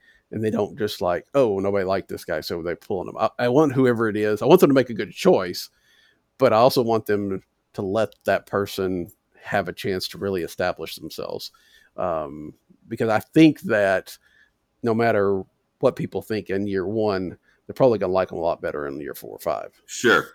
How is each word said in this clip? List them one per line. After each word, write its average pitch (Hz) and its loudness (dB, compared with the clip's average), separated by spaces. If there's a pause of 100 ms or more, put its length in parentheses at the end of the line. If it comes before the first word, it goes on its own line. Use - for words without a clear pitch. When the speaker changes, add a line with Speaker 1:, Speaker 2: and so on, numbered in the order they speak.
(300)
Speaker 1:
and 107 -6
they 107 0
don't 101 -2
just 104 -4
like, 87 -2
"Oh, 113 2
nobody 101 0
liked 95 -2
this - -10
guy, 78 -4
so 87 -8
they're 85 -4
pulling 98 -8
him." - -12
I, 104 0
I 123 0
want 143 4
whoever 120 2
it 104 -2
is, 107 0
I 117 0
want 180 8
them 156 -4
to 135 4
make 127 2
a 113 -8
good 95 -8
choice, 101 0 (680)
but 123 4
I 107 4
also 127 6
want 113 0
them 101 -2 (320)
to 110 -6
let 101 -2 (100)
that 98 0
person 95 -2 (320)
have 95 -4
a 87 -8
chance 92 -4
to 87 -14
really 95 -2
establish 80 -6
themselves. - -12 (460)
Um, 76 -6 (340)
because 113 -2
I 107 2
think 156 6
that 98 0 (640)
no 113 0
matter 101 2 (380)
what 127 2
people 101 -6
think 98 -6
in 98 -2
year 95 -2
one, 101 -2 (300)
they're - -14
probably 123 4
gonna 92 -2
like 92 0
'em 90 -8
a - -6
lot 82 -2
better 73 -6
in 69 -10
year 65 -10
four 55 -16
or - -18
five. 58 -6 (160)
Speaker 2:
Sure. - 2